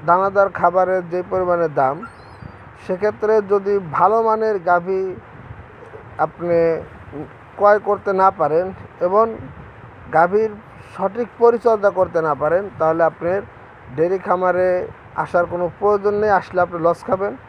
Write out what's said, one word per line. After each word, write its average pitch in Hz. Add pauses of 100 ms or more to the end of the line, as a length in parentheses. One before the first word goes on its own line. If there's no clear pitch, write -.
দানাদার 196
খাবারের 180
যে 180
পরিমাণে 180
দাম, 139 (920)
সেক্ষেত্রে 208
যদি 202 (120)
ভালো 190
মানের 220
গাভী 175 (1160)
আপনি 170 (1000)
ক্রয় 202
করতে 202
না 190
পারেন 165 (360)
এবং 214 (760)
গাভীর 185 (480)
সঠিক 196 (100)
পরিচর্যা 226
করতে 175
না 151
পারেন, 156 (160)
তাহলে 160
আপনার 165 (540)
ডেয়ারি 180
খামারে 180 (280)
আসার 175
কোনো 175 (140)
প্রয়োজন 208
নেই। 208
আসলে 185
আপনি 175
লস 165
খাবেন। 202 (160)